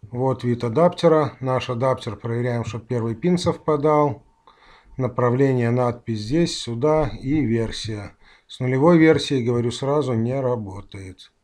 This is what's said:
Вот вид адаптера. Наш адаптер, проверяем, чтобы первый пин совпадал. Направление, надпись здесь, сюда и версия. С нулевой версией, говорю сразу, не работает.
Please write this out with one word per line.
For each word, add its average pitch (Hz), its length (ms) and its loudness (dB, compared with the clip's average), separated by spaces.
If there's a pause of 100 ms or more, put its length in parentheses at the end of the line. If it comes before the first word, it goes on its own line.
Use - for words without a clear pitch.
Вот 123 420 -4
вид 120 200 0
адаптера. 156 760 2
Наш 127 300 -2
адаптер, 123 480 -2
проверяем, 120 480 -4
чтобы - 200 -10
первый 117 300 -2
пин 175 220 0
совпадал. 151 880 2 (720)
Направление, 123 760 2
надпись 120 480 -2
здесь, 160 400 -2
сюда 143 500 0 (120)
и 143 200 -2
версия. 110 720 -4 (320)
С - 120 -20
нулевой 131 380 4
версией, 147 480 4
говорю 120 260 0
сразу, 135 420 -2
не 117 260 -2
работает. 101 920 -8 (120)